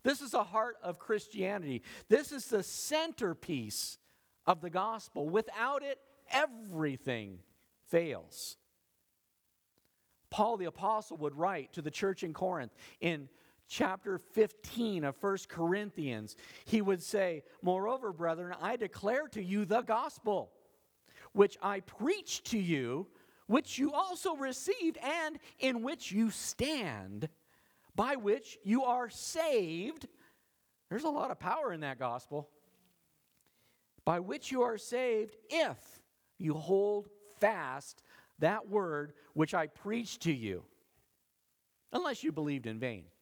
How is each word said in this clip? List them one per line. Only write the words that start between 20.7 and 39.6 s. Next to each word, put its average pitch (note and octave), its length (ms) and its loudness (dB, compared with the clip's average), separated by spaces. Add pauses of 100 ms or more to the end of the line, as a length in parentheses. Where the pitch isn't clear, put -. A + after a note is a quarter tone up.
which G3 300 8
I G3 180 -2
preached - 680 -2
to A3+ 120 2
you, D#3 480 2 (400)
which B3 300 2
you C#4+ 160 0
also F4+ 420 0
received D#4+ 640 -2
and D#4 420 -4 (200)
in B3+ 220 0
which A#3+ 300 -6
you A3 180 4
stand, D3+ 1000 -4 (680)
by C4 220 2
which G#3+ 460 0
you A#3 200 4
are B3 260 2
saved." B3 1000 0 (800)
There's B3 160 -4
a D#4 40 4
lot C#4+ 220 -2
of - 80 -8
power B3 320 0
in E3 100 -6
that C3+ 160 -4
gospel. C3 520 -4 (1600)
"By E3+ 140 4
which G#3+ 320 -6
you B3+ 120 2
are A#3 140 0
saved A3+ 600 -2 (120)
if C4+ 540 -2 (340)
you D#3 180 0
hold G3 540 2 (300)
fast D3+ 640 0 (360)
that G3 280 2
word D#3+ 460 0 (200)
which D#3 200 4
I E3 140 2